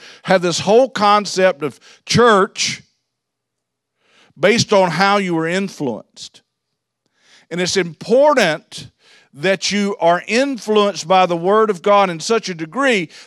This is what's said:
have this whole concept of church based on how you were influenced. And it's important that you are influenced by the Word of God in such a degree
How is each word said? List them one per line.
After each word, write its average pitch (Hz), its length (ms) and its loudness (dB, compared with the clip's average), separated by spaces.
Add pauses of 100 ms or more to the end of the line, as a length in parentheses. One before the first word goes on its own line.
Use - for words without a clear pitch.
(240)
have 185 180 2
this 175 180 -2
whole 220 280 2
concept 202 720 0
of 139 160 -8 (280)
church 220 760 0 (1600)
based 202 340 0
on 190 180 2
how 196 280 0
you 180 160 -4
were 160 140 -2
influenced. - 960 -8 (1080)
And 170 100 -8
it's 180 160 -4
important 196 1120 0 (440)
that 185 380 -4
you 202 280 -2
are 170 260 2
influenced 208 840 -2
by 185 180 4
the 175 100 -2
Word 208 320 0
of 180 140 -6
God 202 260 2
in 165 120 -8
such 220 280 -4
a 185 60 -8
degree 175 560 -2 (160)